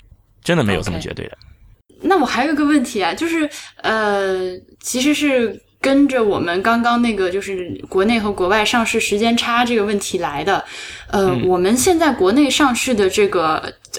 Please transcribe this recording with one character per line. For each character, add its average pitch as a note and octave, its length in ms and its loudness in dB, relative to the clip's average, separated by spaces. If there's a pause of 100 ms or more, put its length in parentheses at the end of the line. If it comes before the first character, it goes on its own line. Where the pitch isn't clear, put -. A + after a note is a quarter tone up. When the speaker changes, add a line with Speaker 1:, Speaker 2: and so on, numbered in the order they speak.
(440)
Speaker 1:
真 E3+ 140 0
的 C#3+ 60 2
没 G2+ 100 0
有 E2 80 -2
这 F#2 100 -6
么 E2+ 80 -6
绝 E2 140 -10
对 - 140 -12
的。 - 100 -18
Speaker 2:
OK。 - 720 -12
那 F#4+ 100 6
我 C#4+ 80 2
还 A#3 200 -2
有 D#4+ 80 -2
一 - 20 -2
个 D4 100 0
问 D4 180 2
题 G#3 200 -4
啊， E3+ 100 0
就 D#4 140 -4
是， E4 200 -2 (300)
呃， F#3+ 800 -2 (220)
其 - 220 -4
实 D4 120 4
是 B3+ 460 0 (220)
跟 C#4 260 4
着 B3+ 160 0
我 G3 160 0
们 E3+ 240 -2
刚 A#3 180 2
刚 A#3+ 200 2
那 A#3 140 0
个， F#3+ 140 0
就 G3 120 -4
是 F#3+ 480 -8
国 F#3+ 160 2
内 A#3 140 2
和 G#3 120 -2
国 F#3 160 -2
外 G#3+ 180 2
上 A#3 180 0
市 A3+ 160 0
时 G#3 200 -2
间 A#3 160 2
差 A#3+ 280 0
这 A#3+ 120 0
个 G#3 80 2
问 G3+ 160 -2
题 - 180 -6
来 D3+ 260 -4
的。 F#3 200 0 (460)
呃， G3 200 2
Speaker 1:
嗯。 F3+ 180 0
Speaker 2:
我 F3+ 120 2
们 F#3+ 180 2
现 F4 200 2
在 D#4+ 140 2
国 G3 200 2
内 C#4 180 4
上 C4 260 2
市 - 180 -2
的 G3+ 160 2
这 G3+ 180 2
个， D#3+ 460 -2 (260)